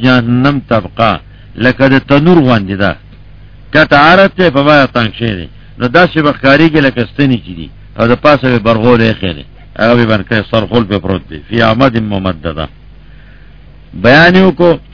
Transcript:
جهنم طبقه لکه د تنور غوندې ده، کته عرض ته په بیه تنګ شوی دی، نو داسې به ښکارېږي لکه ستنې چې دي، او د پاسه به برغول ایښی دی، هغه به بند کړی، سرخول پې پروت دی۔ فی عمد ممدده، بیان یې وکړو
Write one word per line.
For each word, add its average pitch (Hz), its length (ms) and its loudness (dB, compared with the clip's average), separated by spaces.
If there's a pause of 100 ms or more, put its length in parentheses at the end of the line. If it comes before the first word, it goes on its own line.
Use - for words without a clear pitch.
جهنم 127 680 0
طبقه 107 500 -2 (360)
لکه 127 320 0
د 135 100 2
تنور 151 400 2
غوندې 113 380 0
ده، 95 200 -2 (760)
کته 147 240 2
عرض 180 400 4
ته 180 120 2
په 135 140 0
بیه 147 220 4
تنګ 117 240 -2 (100)
شوی 110 160 -4
دی، 82 120 -12 (320)
نو 117 80 -4
داسې 160 340 0
به 147 100 0
ښکارېږي 147 480 2
لکه 131 220 0
ستنې 131 360 -2
چې 85 180 -12
دي، 80 140 -14 (300)
او 113 80 0
د 120 80 2
پاسه 139 280 0
به 123 160 0
برغول 113 420 2
ایښی 101 320 -4
دی، 71 120 -18 (340)
هغه 117 160 2
به 117 100 2
بند 107 240 -2
کړی، 110 120 -2 (100)
سرخول 113 320 -2
پې 98 140 -4
پروت 92 320 -6
دی۔ 78 180 -14
فی 117 140 -2
عمد 117 360 0
ممدده، 90 680 -6 (1300)
بیان 147 420 2
یې 185 60 4
وکړو 175 360 2 (160)